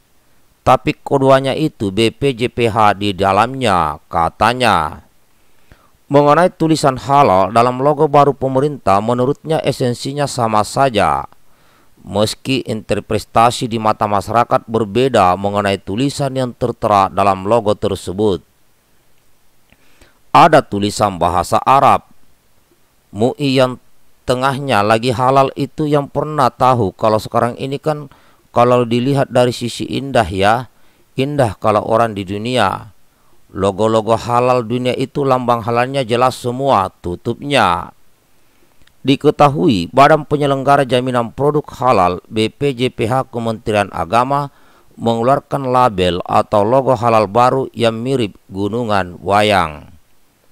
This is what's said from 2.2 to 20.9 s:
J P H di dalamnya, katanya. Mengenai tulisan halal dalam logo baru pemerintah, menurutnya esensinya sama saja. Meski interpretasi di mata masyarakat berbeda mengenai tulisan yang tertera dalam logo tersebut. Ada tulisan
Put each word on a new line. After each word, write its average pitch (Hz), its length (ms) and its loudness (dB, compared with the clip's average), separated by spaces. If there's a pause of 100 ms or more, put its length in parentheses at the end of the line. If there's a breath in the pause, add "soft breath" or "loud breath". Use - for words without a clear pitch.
J 117 160 -4
P 117 240 -2
H 104 240 2
di 101 160 -2
dalamnya, 95 960 0
katanya. 87 960 0 (1080 soft breath)
Mengenai 147 400 4
tulisan 147 480 0
halal 117 560 2
dalam 127 320 2
logo 147 240 0
baru 143 240 4
pemerintah, 131 640 -2
menurutnya 127 640 -2
esensinya 139 640 -4
sama 110 400 -2
saja. 98 640 0 (720 soft breath)
Meski 107 640 -4
interpretasi 110 1040 -2
di 113 80 -4
mata 107 320 -2
masyarakat 110 560 -2
berbeda 110 720 2
mengenai 101 400 -2
tulisan 131 560 -6
yang 127 240 -4
tertera 104 560 0
dalam 95 320 0
logo 104 320 0
tersebut. 95 640 -4 (1900 soft breath)
Ada 151 320 6
tulisan 101 560 -2